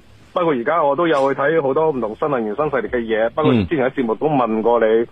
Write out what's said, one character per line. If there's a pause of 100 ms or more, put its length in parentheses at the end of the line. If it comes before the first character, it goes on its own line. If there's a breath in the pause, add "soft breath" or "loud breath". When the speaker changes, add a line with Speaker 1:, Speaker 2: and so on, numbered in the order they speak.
(340)
Speaker 1:
不
過
而
家
我
都
有
去
睇
好
多
唔
同
新
能
源、
新
勢
力
嘅
嘢，
不
過
之
前
喺
節
目
都
問
過
你，
Speaker 2:
嗯。